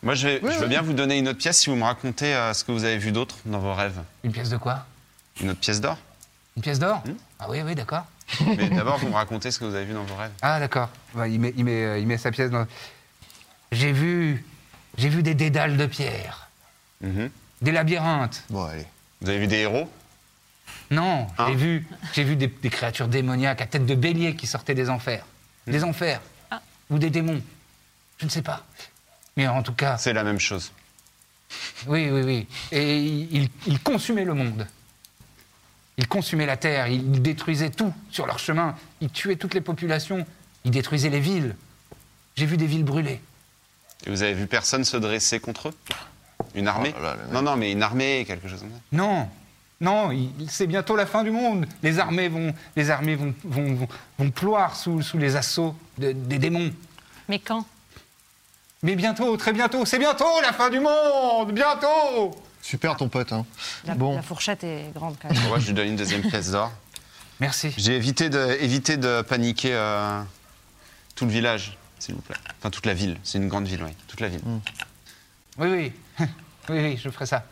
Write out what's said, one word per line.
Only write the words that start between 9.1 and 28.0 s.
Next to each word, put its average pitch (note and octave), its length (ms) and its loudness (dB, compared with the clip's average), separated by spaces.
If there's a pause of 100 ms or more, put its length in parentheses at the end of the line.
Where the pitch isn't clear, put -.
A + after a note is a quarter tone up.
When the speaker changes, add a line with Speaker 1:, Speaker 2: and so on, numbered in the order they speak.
Speaker 1:
racontez G#2+ 360 -2
ce A#2+ 80 -4
que B2 60 -6
vous G#2 100 -2
avez G2 100 -2
vu G#2 80 -6
dans G#2 120 -6
vos G2 100 -8
rêves. G#2+ 160 -8 (120)
Speaker 3:
Ah, D3+ 180 2
d'accord. B2+ 280 0 (260)
Ouais, A#2 180 -2
il A2+ 80 2
met, B2 160 2
il B2 80 2
met, A#2 200 2
euh, G#2 140 0
il G#2 80 0
met A#2 120 2
sa B2 120 -2
pièce B2+ 200 0
dans... A#2 160 0 (1040)
J'ai C3+ 200 2
vu... D#3 520 2 (520)
j'ai B2+ 120 2
vu D#3+ 140 4
des D#3 120 2
dédales D3+ 420 2
de C#3+ 100 4
pierre. A2+ 640 -6 (540)
Speaker 1:
Mhm. G2 280 -2 (320)
Speaker 3:
Des D3 100 4
labyrinthes. D#3+ 800 2
Speaker 2:
Bon, G2 140 -2
allez. D#2 220 -8 (340)
Speaker 1:
Vous F2+ 80 -2
avez G2+ 100 2
vu G#2 80 2
des G#2 120 2
héros ? G#2+ 300 0 (1000)
Speaker 3:
Non, D#3+ 360 2 (120)
Speaker 1:
Hein ? A#2+ 100 4
Speaker 3:
j'ai C3+ 60 2
vu... D#3 320 2 (280)
j'ai D3 100 4
vu D3 120 4
des, C3+ 120 2
des A#2+ 220 -2
créatures A#2 380 -2
démoniaques B2+ 520 2
à B2+ 60 -2
tête C3+ 200 0
de C3+ 80 4
bélier E3 400 2
qui B2+ 120 -8
sortaient - 280 -2
des B2+ 160 0
enfers. A#2+ 340 -4 (420)
Speaker 1:
Hmm. C#3 60 -2
Speaker 3:
Des D3+ 120 2
enfers. E3 360 -2 (300)
Speaker 4:
Ah. A3+ 100 -8 (300)
Speaker 3:
Ou D3 80 2
des D#3 120 4
démons. D#3+ 300 0 (800)